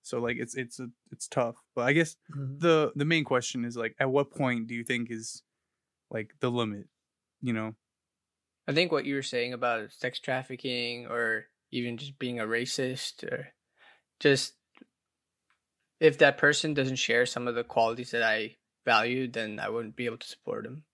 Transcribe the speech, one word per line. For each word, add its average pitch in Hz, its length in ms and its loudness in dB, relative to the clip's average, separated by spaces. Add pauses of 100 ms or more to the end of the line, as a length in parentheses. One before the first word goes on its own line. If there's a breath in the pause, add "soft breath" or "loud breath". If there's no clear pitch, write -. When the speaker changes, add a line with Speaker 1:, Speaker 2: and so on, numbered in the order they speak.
Speaker 1:
So, 123 160 -6
like, 120 180 -2
it's, 123 180 -8
it's 127 240 -8
a, 127 80 -8 (240)
it's - 160 -12
tough. 117 280 0 (200)
But 120 120 0
I 143 60 4
guess 160 220 2 (160)
Speaker 2:
Mm-hmm. 139 280 -8
Speaker 1:
the, 160 360 4
the 143 100 0
main 160 180 4
question 123 420 0
is, 120 120 -6
like, 113 220 -4
at 135 120 4
what 143 200 4
point 120 360 0
do 120 80 -6
you 117 80 -6
think 120 280 -2
is, 110 320 -10 (640)
like, 110 320 -8
the 123 100 2
limit, 110 360 -2 (540)
you 120 120 -2
know? 110 220 -4 (920)
Speaker 3:
I 139 60 -2
think 170 180 4
what 143 140 2
you 139 100 -2
were 135 80 -4
saying 123 300 -4
about 117 400 -2
sex - 260 -6
trafficking 123 880 -4
or 113 380 -2 (260)
even 120 260 -4
just 139 220 -14
being 123 200 -4
a 107 60 -2
racist 127 760 -4
or - 240 -8 (720 soft breath)
just 139 340 4 (1500)
if 151 200 6
that 143 180 8
person 147 360 4
doesn't 131 240 0
share 120 280 2
some 123 220 -4
of 117 80 -4
the 117 80 -2
qualities 117 480 0
that 117 120 0
I 110 340 0 (280)
value, 123 420 2
then 110 320 -6
I 104 100 -4
wouldn't 110 260 -6
be 123 100 -6
able 113 120 -4
to - 100 -16
support - 380 -8
him. 143 180 -12 (100)